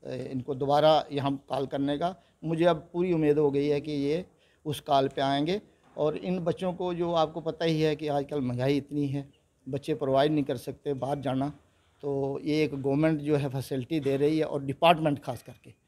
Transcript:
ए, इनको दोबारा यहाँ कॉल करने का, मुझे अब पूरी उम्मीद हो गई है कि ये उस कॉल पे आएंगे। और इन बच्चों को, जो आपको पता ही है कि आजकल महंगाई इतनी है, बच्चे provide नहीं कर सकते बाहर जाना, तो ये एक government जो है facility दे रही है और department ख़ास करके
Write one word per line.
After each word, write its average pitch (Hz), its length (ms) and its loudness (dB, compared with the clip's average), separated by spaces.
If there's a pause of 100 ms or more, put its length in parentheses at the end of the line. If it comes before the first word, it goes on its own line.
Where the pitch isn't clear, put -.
ए, 131 280 -10
इनको 131 240 -6
दोबारा 147 560 4
यहाँ 139 260 -2 (120)
कॉल 135 180 -2
करने 143 300 -2
का, 175 180 -2 (280)
मुझे 160 220 0
अब 170 280 2
पूरी 180 200 0
उम्मीद 151 260 4
हो 147 120 4
गई 143 160 0
है 147 140 2
कि 151 120 -8
ये 147 320 -2 (400)
उस 151 160 -4
कॉल 139 260 2
पे 139 140 -4
आएंगे। 147 400 0 (340)
और 151 220 0
इन 185 220 -2
बच्चों 175 340 -2
को, 180 200 -4
जो 170 200 -2
आपको 160 280 0
पता 156 240 -4
ही 160 160 2
है 156 140 2
कि 151 140 -6
आजकल 143 320 -2
महंगाई 127 360 0
इतनी 143 300 -2
है, 139 200 -4 (400)
बच्चे 135 280 -4
provide 135 360 2
नहीं 151 120 2
कर 127 140 -4
सकते 143 380 -6
बाहर 135 240 -4
जाना, 131 300 -2 (540)
तो 139 400 -2
ये 151 200 2
एक 147 100 -2
government 143 480 2
जो 147 140 0
है 139 140 0
facility 131 500 -4
दे 139 180 0
रही 147 200 2
है 156 80 0
और 143 180 -4
department 156 560 4
ख़ास 123 240 -10
करके - 300 -20 (140)